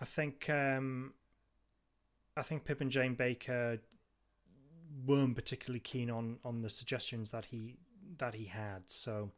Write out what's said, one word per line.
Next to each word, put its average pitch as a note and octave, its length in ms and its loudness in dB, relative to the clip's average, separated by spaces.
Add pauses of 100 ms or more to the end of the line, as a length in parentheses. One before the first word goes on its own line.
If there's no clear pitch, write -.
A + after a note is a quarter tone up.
I C3 40 -2
think, - 440 -2
um, C3+ 640 2 (1200)
I D3 60 0
think D3+ 200 -2
Pip D3 180 -2
and C3+ 80 2
Jane B2+ 240 4
Baker A#2+ 680 2 (1300)
weren't C3+ 300 8
particularly B2 440 -4
keen A#2+ 300 -2
on, A2+ 340 -2
on A#2 180 -2
the A2 80 -2
suggestions A2+ 640 -2
that A2+ 140 -4
he, A#2 320 -8 (400)
that A#2+ 180 -2
he A2 100 -8
had. G2 420 -6
So G#2 500 -2